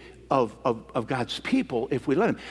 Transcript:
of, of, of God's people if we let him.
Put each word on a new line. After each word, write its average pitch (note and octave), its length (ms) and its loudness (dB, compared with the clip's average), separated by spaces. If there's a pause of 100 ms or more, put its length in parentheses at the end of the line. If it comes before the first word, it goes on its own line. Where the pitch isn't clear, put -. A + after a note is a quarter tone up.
(300)
of, B2 240 4 (100)
of, A#2 200 0 (100)
of A#2 140 -2
God's B2 320 -4
people C3+ 500 0
if C3+ 160 -2
we C#3+ 80 2
let F3+ 140 4
him. - 100 0 (120)